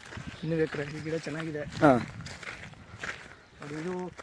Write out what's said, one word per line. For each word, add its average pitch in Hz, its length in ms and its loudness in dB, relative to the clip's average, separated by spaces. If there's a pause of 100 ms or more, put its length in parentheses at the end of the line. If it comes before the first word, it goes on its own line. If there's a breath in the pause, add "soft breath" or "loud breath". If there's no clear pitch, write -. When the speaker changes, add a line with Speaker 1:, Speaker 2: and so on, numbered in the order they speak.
(440)
Speaker 1:
ಇನ್ನು 160 120 2
ಬೇಕಾರೆ 151 420 0
ಈ - 60 -8
ಗಿಡ 160 100 -2
ಚೆನ್ನಾಗಿದೆ. 151 480 -4
Speaker 2:
ಹಾ. 147 300 8
Speaker 1:
ನೋಡಿ, - 1800 -4
ಇದು 165 180 -4 (300)